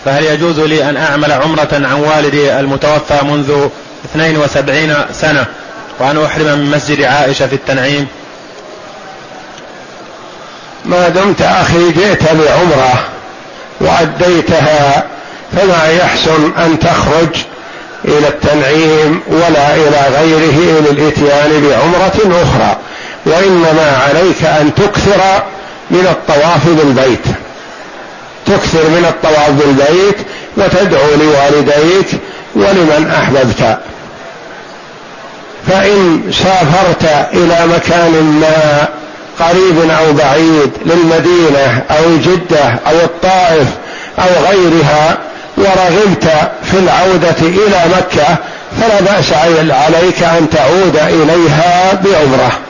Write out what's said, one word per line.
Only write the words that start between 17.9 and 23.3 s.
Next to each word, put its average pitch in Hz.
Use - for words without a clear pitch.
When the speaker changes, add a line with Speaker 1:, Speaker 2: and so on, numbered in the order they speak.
Speaker 2:
إلى 147
التنعيم 156
ولا 156
إلى 147
غيره 160
للإتيان 147
بعمرة 180
أخرى، 113
وإنما 160